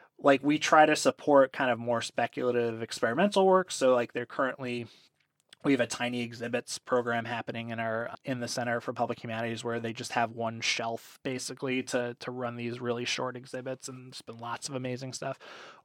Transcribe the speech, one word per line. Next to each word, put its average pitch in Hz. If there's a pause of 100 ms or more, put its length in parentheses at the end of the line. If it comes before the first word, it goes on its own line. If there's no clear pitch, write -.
(200)
like, 139
we 147
try 156
to 151
support 143
kind 131
of 117
more 117
speculative 120
experimental 185
work. 185
So, 127
like, 120
they're 120
currently, 123 (760)
we 147
have 123
a 113
tiny 123
exhibits 120
program 117
happening 117
in 113
our, 113 (120)
in 127
the 120
Center 120
for 127
Public 117
Humanities 113
where 120
they 113
just 120
have 117
one 113
shelf -
basically 131
to, 120
to -
run 123
these 120
really 120
short 127
exhibits, 127
and 127
there's -
been 117
lots 117
of 143
amazing 127
stuff 135 (460)